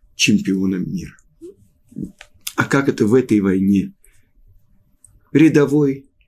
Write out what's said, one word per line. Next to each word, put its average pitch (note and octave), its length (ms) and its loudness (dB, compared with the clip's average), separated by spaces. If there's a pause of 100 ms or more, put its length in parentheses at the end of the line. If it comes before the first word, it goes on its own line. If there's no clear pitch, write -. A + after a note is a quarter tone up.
(160)
чемпионом F#2+ 760 -2
мира. - 260 -12 (1400)
А - 80 -2
как C#3 240 0
это A#2+ 180 -2
в G#2+ 80 2
этой B2 260 2
войне? F#2+ 540 0 (1400)
Рядовой C#3+ 760 2 (220)